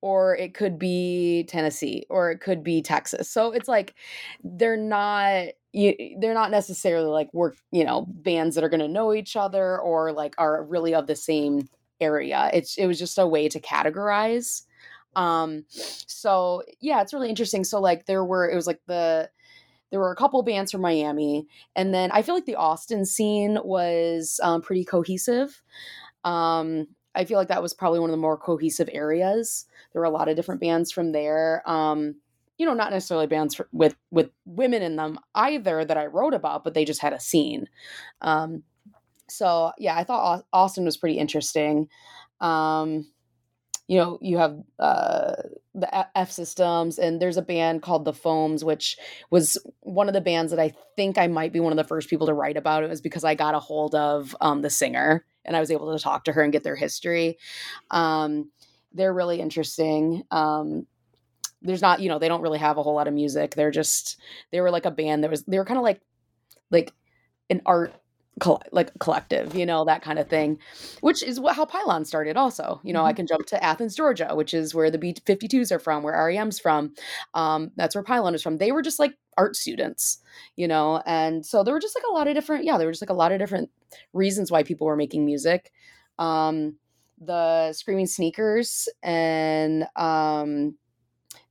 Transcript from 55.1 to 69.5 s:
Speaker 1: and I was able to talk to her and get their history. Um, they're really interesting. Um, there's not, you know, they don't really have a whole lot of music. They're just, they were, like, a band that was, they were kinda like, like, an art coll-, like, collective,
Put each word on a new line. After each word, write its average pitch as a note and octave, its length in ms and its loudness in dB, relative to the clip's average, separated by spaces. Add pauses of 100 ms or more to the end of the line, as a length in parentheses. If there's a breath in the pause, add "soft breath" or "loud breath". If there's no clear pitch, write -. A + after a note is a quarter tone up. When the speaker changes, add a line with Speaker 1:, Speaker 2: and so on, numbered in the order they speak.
Speaker 1:
and E3 140 -2
I - 20 2
was D#3+ 120 0
able D3+ 260 -2
to D3+ 40 -4
talk C#3+ 240 -2
to D#3+ 80 -2
her D3+ 100 4
and D3 100 2
get D3+ 100 2
their D3+ 140 -4
history. E3 600 -2 (540 loud breath)
Um, D#3 600 0 (420 soft breath)
they're F#3+ 200 0
really F3 280 0
interesting. D#3+ 920 0
Um, D#3 560 -2 (760)
there's F#3 200 -2
not, F#3+ 200 6
you F#3 80 0
know, D#3 100 0
they D#3+ 100 2
don't E3 120 0
really D#3 180 0
have D3+ 180 2
a D3 60 0
whole D3+ 120 2
lot D3 120 2
of D3 60 -2
music. D3 420 0
They're D3+ 160 4
just, - 460 -2 (340 loud breath)
they F3 100 0
were, F3+ 100 4
like, F3 140 0
a F3 60 0
band D3+ 320 0
that D#3 80 0
was, D3+ 140 -4
they F#3+ 140 0
were F#3+ 60 0
kinda B3 160 0
like, G#3+ 200 2 (680)
like, E3 220 4 (560)
an F#3 160 0
art E3+ 280 2 (460)
coll-, - 320 4
like, F3 280 0
collective, - 560 -2